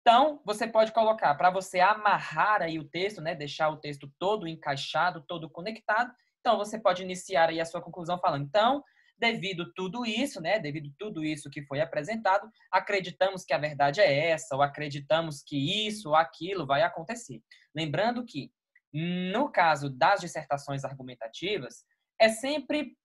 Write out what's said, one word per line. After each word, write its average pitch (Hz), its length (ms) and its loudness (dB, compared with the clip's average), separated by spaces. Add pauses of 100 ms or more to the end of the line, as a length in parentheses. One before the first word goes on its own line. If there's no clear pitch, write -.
Então, 277 420 6
você 233 240 -4
pode 220 260 4
colocar, 220 420 2
pra 180 160 4
você 185 300 -2
amarrar 190 800 4
aí 160 160 -4
o 147 100 -10
texto, 190 320 -4
né, 165 140 -4
deixar 147 340 -2
o 151 80 -2
texto 143 420 -12
todo 180 300 -2
encaixado, 156 800 -4
todo 165 220 -10
conectado. 220 600 -4 (300)
Então, 226 160 4
você 214 240 -6
pode 185 220 2
iniciar 185 480 2
aí 165 100 -4
a 165 60 0
sua 165 160 -8
conclusão 170 360 -6
falando, 147 260 0
"Então, 233 380 2 (360)
devido 190 560 -2
tudo 190 320 -6
isso, 220 340 -2
né, 180 180 0
devido 147 400 -6
tudo 196 240 -8
isso 151 280 -6
que 147 160 -10
foi 143 160 -4
apresentado, 202 680 0 (200)
acreditamos 185 760 -2
que - 80 -2
a 156 60 2
verdade 147 420 0
é 160 300 4
essa, 147 260 -2
ou 139 60 4
acreditamos 147 800 -2
que 170 440 -2
isso 208 220 -8
ou 151 60 2
aquilo 165 500 0
vai 139 160 2
acontecer." 170 640 -4 (320)
Lembrando 196 500 -2
que, - 260 -10 (400)
no 180 600 -2
caso 151 400 2
das 165 320 2
dissertações 143 640 -6
argumentativas, 131 1000 -8 (340)
é 220 120 8
sempre 294 760 -4